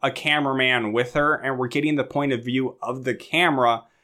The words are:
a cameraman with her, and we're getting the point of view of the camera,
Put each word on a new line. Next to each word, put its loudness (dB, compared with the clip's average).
a 0
cameraman 0
with 0
her, 2
and -4
we're -2
getting 0
the 0
point -2
of -2
view -2
of -6
the -2
camera, 2